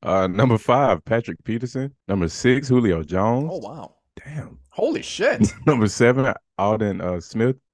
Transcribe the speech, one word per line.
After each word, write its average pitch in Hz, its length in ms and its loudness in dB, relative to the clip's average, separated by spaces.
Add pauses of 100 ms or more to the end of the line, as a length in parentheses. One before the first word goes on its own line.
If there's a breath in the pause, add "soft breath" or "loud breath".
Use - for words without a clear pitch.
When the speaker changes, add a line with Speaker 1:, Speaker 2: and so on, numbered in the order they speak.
Speaker 1:
Uh, 95 240 2
number 110 320 2
five, 120 460 2
Patrick 113 400 -4
Peterson. 127 500 -6 (120)
Number 92 220 0
six, 127 400 2
Julio 110 340 2
Jones. 110 500 -2
Speaker 2:
Oh, 185 60 -8
wow. 117 360 -14 (300)
Speaker 1:
Damn. 143 340 -14 (120)
Speaker 2:
Holy 269 320 -4
shit. - 560 0
Speaker 1:
<laughs> - 80 -4
Number 120 220 4
seven, 123 440 2 (240)
Alden, 101 440 0
uh, 90 200 -4
Smith. 120 360 -2 (180)